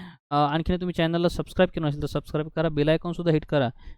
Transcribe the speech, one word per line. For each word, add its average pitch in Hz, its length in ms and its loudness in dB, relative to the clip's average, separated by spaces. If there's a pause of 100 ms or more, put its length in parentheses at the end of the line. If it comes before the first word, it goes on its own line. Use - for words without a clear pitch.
(300)
अ, 143 60 -2
आणखीन 147 400 2
तुम्ही 180 180 -4
चॅनलला 170 360 2
सबस्क्राईब - 400 0
केलं 160 180 -2
नसेल 147 140 -2
तर 147 60 -4
सबस्क्राईब 151 400 -4
करा, 160 220 -2
बेल 147 200 0
आयकॉनसुद्धा 170 440 0
हिट 151 120 0
करा, 135 240 2 (280)